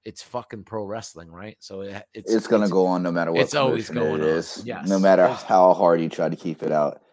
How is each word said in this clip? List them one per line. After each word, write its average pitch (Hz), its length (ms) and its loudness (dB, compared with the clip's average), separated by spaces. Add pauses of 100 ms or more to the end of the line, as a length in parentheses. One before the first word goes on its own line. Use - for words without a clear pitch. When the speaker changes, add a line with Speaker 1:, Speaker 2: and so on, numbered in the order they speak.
Speaker 1:
It's - 160 -16
fucking 113 440 -12
pro 110 200 -10
wrestling, 98 460 -14
right? 95 300 -18
So 98 220 -14
it, 98 300 -12
it's, 110 220 -4
Speaker 2:
It's 107 140 0
gonna 107 160 2
Speaker 1:
it's, 98 80 0
Speaker 2:
go 92 140 4
on 90 180 0
no 87 80 -2
matter 85 180 -2
what 85 120 0
Speaker 1:
it's 139 120 -2
always 127 320 0
Speaker 2:
promotion 78 320 -4
Speaker 1:
going 76 100 -2
Speaker 2:
it 80 40 2
Speaker 1:
on. 82 60 0
Speaker 2:
is, 85 260 -10
Speaker 1:
Yes. 98 240 -8
Speaker 2:
no 98 100 2
matter 92 280 6
Speaker 1:
It's - 180 -2
Speaker 2:
how 92 300 6
hard 85 260 4
you 80 80 -2
try 80 200 -4
to 82 80 -6
keep 82 280 -8
it 76 80 -2
out. 73 280 -2 (120)